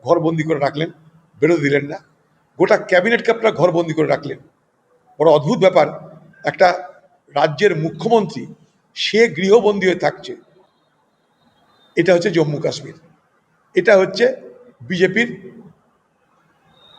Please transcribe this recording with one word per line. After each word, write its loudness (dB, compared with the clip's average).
ঘরবন্দি 0
করে -4
রাখলেন, -4
বেরোতে 2
দিলেন 0
না, -12
গোটা 2
ক্যাবিনেটকে 0
আপনারা 0
ঘরবন্দি 0
করে -2
রাখলেন। -6
বড় 4
অদ্ভুত -2
ব্যাপার, 4
একটা 2
রাজ্যের 0
মুখ্যমন্ত্রী -2
সে 0
গৃহবন্দী 2
হয়ে 0
থাকছে। -6
এটা 2
হচ্ছে 2
জম্মু 0
কাশ্মীর, -8
এটা 2
হচ্ছে 0
বিজেপির -2